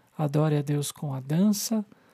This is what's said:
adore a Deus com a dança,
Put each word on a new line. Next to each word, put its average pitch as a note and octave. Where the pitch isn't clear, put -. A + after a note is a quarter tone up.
adore D3+
a D3
Deus C#3+
com C#3
a C3
dança, G3+